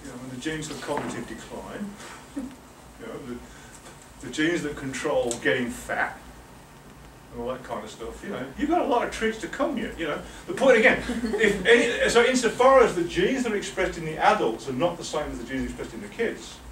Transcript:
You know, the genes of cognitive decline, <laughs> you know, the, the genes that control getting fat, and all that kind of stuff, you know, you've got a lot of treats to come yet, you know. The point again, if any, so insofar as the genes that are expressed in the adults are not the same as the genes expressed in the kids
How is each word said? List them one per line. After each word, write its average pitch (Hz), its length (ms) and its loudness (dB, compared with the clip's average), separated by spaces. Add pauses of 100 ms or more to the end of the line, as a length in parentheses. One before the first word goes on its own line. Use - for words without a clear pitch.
You 139 80 -14
know, 123 60 -14 (140)
the 127 80 -10
genes 156 300 -6
of 135 120 -10
cognitive 123 460 -6
decline, - 600 -12 (220)
<laughs> - 240 -18
you - 720 -14
know, 110 100 -12 (100)
the, - 1000 -16
the - 40 -10
genes 156 300 0
that 143 140 -6
control 131 560 -2 (100)
getting 127 300 0
fat, - 480 -6 (1120)
and 120 100 -12
all 120 80 -6
that 127 140 -8
kind 110 200 -8
of 107 60 -12
stuff, - 340 -12
you 202 60 -10
know, 131 160 -6 (100)
you've 294 140 0
got 339 160 4
a - 20 -2
lot 247 200 2
of - 40 -6
treats 220 280 -2
to 175 80 -8
come - 300 -2
yet, - 200 -6
you 160 100 -4
know. 147 120 -4 (260)
The 175 80 -6
point 233 240 8
again, - 300 6
if 220 580 0
any, - 440 6
so 233 140 8
insofar 254 600 8
as 190 120 4
the 170 80 0
genes 240 400 2
that 226 80 0
are 202 60 0
expressed 180 400 -2
in 160 80 -8
the 156 120 -6
adults 185 520 2
are 131 40 -4
not 170 240 0
the 170 60 -12
same 147 280 -4
as 131 80 -8
the 117 60 -10
genes 131 200 -4
expressed - 300 -8
in 104 60 -12
the 101 80 -12
kids - 500 -6 (120)